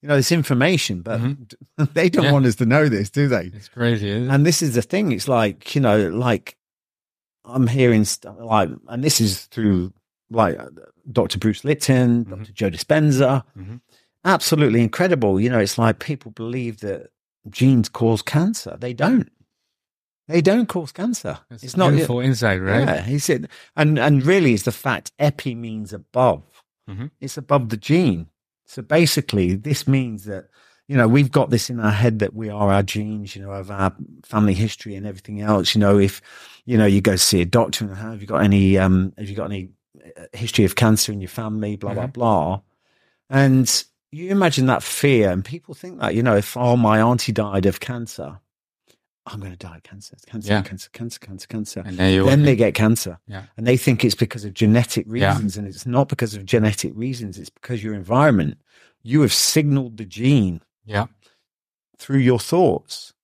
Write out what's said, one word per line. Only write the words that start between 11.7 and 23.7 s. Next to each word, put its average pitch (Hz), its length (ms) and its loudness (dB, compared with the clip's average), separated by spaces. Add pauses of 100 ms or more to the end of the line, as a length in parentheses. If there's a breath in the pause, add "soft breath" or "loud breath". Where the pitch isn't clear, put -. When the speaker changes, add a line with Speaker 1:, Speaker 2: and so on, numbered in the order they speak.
Speaker 2:
Mm-hmm. 95 100 -14
Speaker 1:
Doctor 101 180 -16
Joe 101 180 -2
Dispenza. 135 760 2 (140)
Speaker 2:
Mm-hmm. 98 180 -16 (480)
Speaker 1:
Absolutely 151 560 2
incredible. 117 600 2
You 120 100 2
know, 123 80 0
it's 98 200 0
like 117 200 2
people 135 340 -10
believe 117 480 -10
that 101 300 -10 (400)
genes 127 380 4
cause 113 340 0
cancer. - 580 -4
They 123 140 -10
don't. 185 360 0 (1000)
They 165 120 2
don't 208 280 2
cause 165 240 -8
cancer. 202 460 -6 (120)
Speaker 2:
That's 117 140 -20
Speaker 1:
It's 127 100 -16
Speaker 2:
a 180 40 -2
Speaker 1:
not 180 120 4
Speaker 2:
beautiful 127 300 2
insight, 113 420 0
right? 107 240 2
Speaker 1:
Yeah, 87 160 -2
he 127 160 -4
said, 143 300 -2 (280 loud breath)